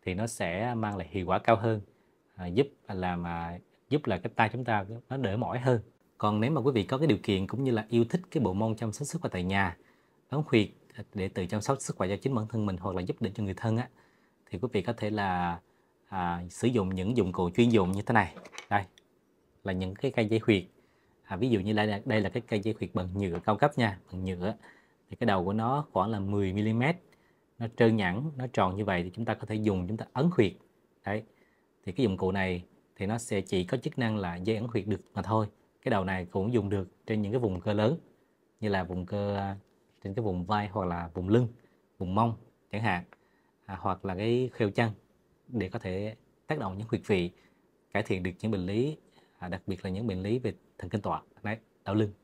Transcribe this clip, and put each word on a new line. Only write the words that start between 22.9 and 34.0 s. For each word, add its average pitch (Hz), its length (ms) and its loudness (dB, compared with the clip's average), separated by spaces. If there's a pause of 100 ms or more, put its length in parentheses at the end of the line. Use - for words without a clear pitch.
bằng 90 140 -2 (100)
nhựa 90 220 -2
cao 107 160 2
cấp 147 220 4
nha, 107 220 2 (120)
bằng 92 140 -6
nhựa. 92 280 -2 (560)
Thì - 60 -12
cái 120 120 0
đầu 95 180 4
của 98 80 0
nó 127 380 0
khoảng 101 180 2
là 110 100 -2
mười 98 340 0
mi-li-mét, 110 420 2 (640)
nó 117 80 -4 (100)
trơn 113 180 8
nhẵn, 107 420 0
nó 127 160 -4
tròn 95 220 2
như 104 100 -2
vậy 90 180 2
thì 92 120 -6
chúng 117 100 -4
ta 110 80 -2
có - 120 -8
thể 110 100 -4
dùng, 98 320 2
chúng 107 100 -4
ta 110 160 -8
ấn 147 180 4
huyệt. 98 220 4 (520)
Đấy. 104 180 -2 (640)
Thì - 60 -8
cái 131 120 0
dụng 95 140 4
cụ 92 140 2
này 92 320 0 (320)
thì 98 100 -6
nó 107 120 0
sẽ 107 240 -2
chỉ 92 220 0
có 110 140 -2
chức 143 220 -4
năng 110 180 2